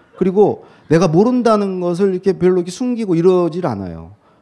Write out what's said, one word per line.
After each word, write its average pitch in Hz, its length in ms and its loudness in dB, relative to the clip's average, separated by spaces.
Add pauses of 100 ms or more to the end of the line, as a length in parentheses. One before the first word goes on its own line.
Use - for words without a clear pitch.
(160)
그리고 185 480 0 (240)
내가 165 200 2
모른다는 208 720 2
것을 180 320 -2
이렇게 185 220 -2
별로 180 240 2
이렇게 175 120 -4
숨기고 226 460 -4
이러질 175 500 2
않아요. 92 460 -8 (300)